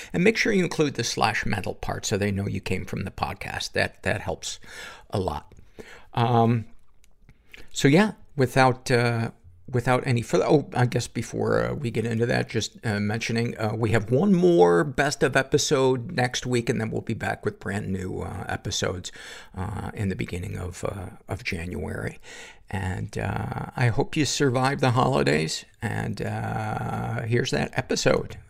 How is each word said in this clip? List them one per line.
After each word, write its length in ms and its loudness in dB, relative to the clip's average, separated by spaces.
And 120 0
make 120 4
sure 160 0
you 120 4
include 300 0
the 100 -4
slash 420 0
mental 280 -2
part 300 -6
so 140 0
they 140 0
know 160 -2
you 120 -4
came 240 -4
from 200 -8
the 80 -8
podcast. 600 -6
That, 300 -2
that 200 -2
helps 360 -8
a 100 -2
lot. 340 -6
Um, 500 4
so 140 0
yeah, 260 6
without, 540 2
uh, 400 2
without 400 2
any 140 2
further, 260 2
oh, 280 4
I 100 4
guess 240 0
before, 560 -2
uh, 100 -2
we 160 -4
get 140 -2
into 220 0
that, 240 0
just, 340 -4
uh, 160 0
mentioning, 580 -2
uh, 160 -2
we 180 0
have 180 2
one 240 6
more 500 6
best 380 0
of 140 4
episode 760 2
next 320 -2
week, 240 0
and 100 2
then 120 -2
we'll 100 -4
be 140 -4
back 320 -4
with 140 -6
brand 280 -4
new, 320 -4
uh, 260 -8
episodes, 640 -4
uh, 380 -6
in 160 -2
the 60 -2
beginning 420 -6
of, 260 -10
uh, 320 -6
of 160 -6
January. 720 -6
And, 460 -4
uh, 580 -4
I 120 2
hope 300 0
you 100 2
survive 540 2
the 100 4
holidays. 720 2
And, 400 -4
uh, 1000 -4
here's 300 2
that 220 -2
episode 600 2